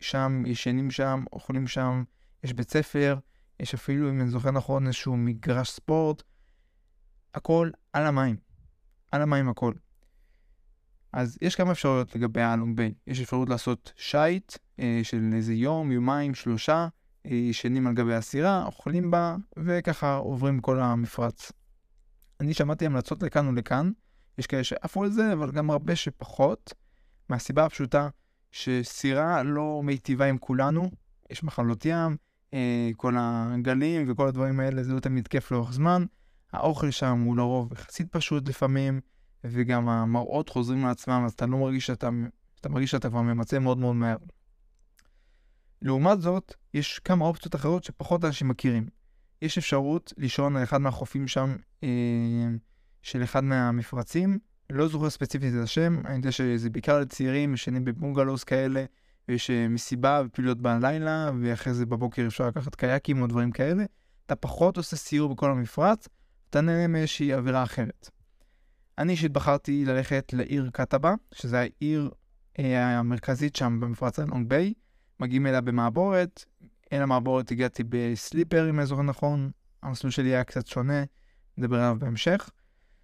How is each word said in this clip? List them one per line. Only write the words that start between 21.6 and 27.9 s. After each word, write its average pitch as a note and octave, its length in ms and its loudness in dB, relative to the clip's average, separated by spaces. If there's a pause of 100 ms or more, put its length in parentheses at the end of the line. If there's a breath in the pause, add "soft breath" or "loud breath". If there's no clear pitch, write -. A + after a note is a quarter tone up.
אני D3 140 0
שמעתי D3+ 320 0
המלצות C#3 360 -2
לכאן D3 260 2
ולכאן, B2+ 420 0 (480)
יש B2 80 -4
כאלה C3+ 180 -2
שעפו - 400 -4
על G3 60 0
זה, A3 220 2
אבל D3+ 180 0
גם D3+ 200 0
הרבה D3+ 260 0
שפחות, - 760 -2 (540)
מהסיבה C3+ 360 2
הפשוטה C#3+ 440 0 (420)